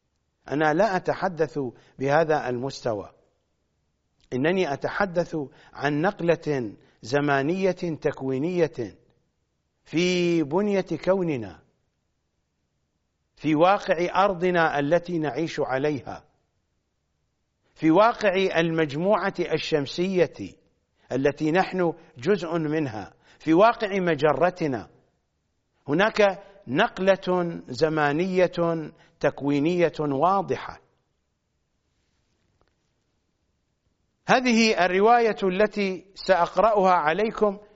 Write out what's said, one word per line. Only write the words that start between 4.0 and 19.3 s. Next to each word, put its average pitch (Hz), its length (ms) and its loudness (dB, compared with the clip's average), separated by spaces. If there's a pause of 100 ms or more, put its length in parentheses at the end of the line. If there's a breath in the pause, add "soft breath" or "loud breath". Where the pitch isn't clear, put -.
إنني 156 400 0
أتحدث 170 640 -4 (360 soft breath)
عن 147 280 -2
نقلة 151 720 -2 (280 soft breath)
زمانية 147 1000 -2
تكوينية 135 960 -4 (880)
في 175 580 0
بنية 190 420 0 (200)
كوننا، 165 580 -2 (1700)
في 151 200 0
واقع 180 680 2
أرضنا 175 560 2
التي 170 400 0
نعيش 151 400 -4
عليها، 131 640 -4 (1500)
في 160 160 2
واقع 214 420 4 (260)
المجموعة 165 800 0